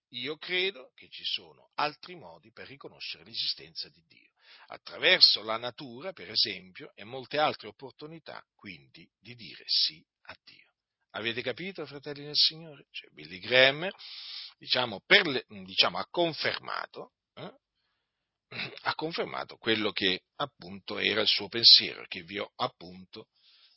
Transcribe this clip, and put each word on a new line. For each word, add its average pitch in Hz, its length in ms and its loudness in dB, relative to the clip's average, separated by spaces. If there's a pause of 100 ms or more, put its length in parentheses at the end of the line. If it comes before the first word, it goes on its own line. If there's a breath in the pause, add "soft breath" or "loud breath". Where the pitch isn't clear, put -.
Io 127 280 -8
credo 180 580 -2
che 90 140 -20
ci - 140 -14
sono 73 520 -8
altri 147 400 -4
modi 117 360 -20
per 95 160 -16
riconoscere 98 560 -14
l'esistenza - 640 -8
di 82 180 -20
Dio, - 240 -20 (360 loud breath)
attraverso 139 760 6
la 110 140 0
natura, 123 560 -8
per 92 180 -14
esempio, 92 640 -4
e 104 80 -18
molte 127 340 -6
altre 139 300 0
opportunità, 151 760 -16 (120)
quindi, 80 520 -18 (120)
di 110 160 -16
dire 104 320 -18
sì - 360 0 (200)
a - 200 -16
Dio." - 280 -20 (440)
Avete 113 280 -4
capito, 165 420 -6
fratelli 143 380 -12
nel 147 120 -8
Signore? 160 540 0
Cioè, - 220 -16
Billy 76 260 -14
Graham, 131 500 6 (720 loud breath)
diciamo, 123 480 -2
per 190 220 6
le, 123 200 -2
diciamo, 95 520 0
ha 98 100 -4
confermato, 127 1040 -4 (220)
eh? 170 160 -12 (960)
<clears throat> - 320 -10
Ha - 140 -2
confermato 143 640 -6
quello 110 340 2
che, 92 320 0 (140)
appunto, 101 600 -8
era 98 240 4
il 101 60 2
suo 101 220 2
pensiero, - 580 8
che 90 160 -10
vi 95 160 -8
ho, 104 160 -6
appunto, 92 720 -8 (500 soft breath)